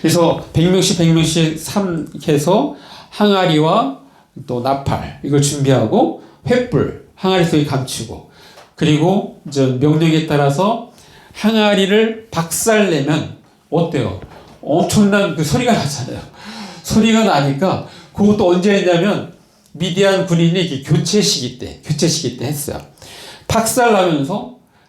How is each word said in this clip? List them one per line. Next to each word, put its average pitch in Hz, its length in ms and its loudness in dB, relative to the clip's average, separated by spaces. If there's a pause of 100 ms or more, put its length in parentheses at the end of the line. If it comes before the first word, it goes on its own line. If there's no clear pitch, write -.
그래서 165 420 2 (100)
백 160 180 2
명씩, 185 280 2
백 165 140 4
명씩 160 460 0
삼-, 175 500 -4 (180)
해서 175 480 2 (360)
항아리와 196 920 2 (460)
또 123 160 -4
나팔 - 600 -4
이걸 143 180 2
준비하고 139 840 0 (240)
횃불 240 560 -2 (120)
항아리 185 300 0
속에 151 200 2
감추고, - 680 -8 (440)
그리고 160 720 0
이제 135 200 0
명령에 151 600 2
따라서 147 640 0 (440)
항아리를 214 960 0
박살내면 170 1040 0 (340)
어때요? 120 500 -2 (420)
엄청난 196 720 2
그 156 80 -2
소리가 240 280 0
나잖아요. - 480 -4 (600)
소리가 220 420 2
나니까 143 600 0 (280)
그것도 202 340 4
언제 180 260 2
했냐면 175 600 0 (380)
미디안 190 540 0
군인이 170 320 2
이렇게 143 240 -4
교체 - 380 2
시기 - 380 -2
때, - 260 -14
교체 156 240 2
시기 - 280 -4
때 120 100 -6
했어요. - 340 -6 (640)
박살나면서 214 1080 0 (340)